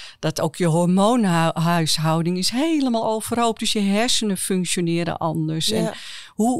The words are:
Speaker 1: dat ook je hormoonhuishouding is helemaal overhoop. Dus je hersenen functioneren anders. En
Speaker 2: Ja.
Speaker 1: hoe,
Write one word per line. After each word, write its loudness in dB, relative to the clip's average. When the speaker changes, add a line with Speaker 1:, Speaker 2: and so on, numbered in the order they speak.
Speaker 1:
dat -2
ook -2
je 0
hormoonhuishouding 2
is -2
helemaal 0
overhoop. 0
Dus -2
je 0
hersenen 0
functioneren -2
anders. -2
En 0
Speaker 2:
Ja. -4
Speaker 1:
hoe, 0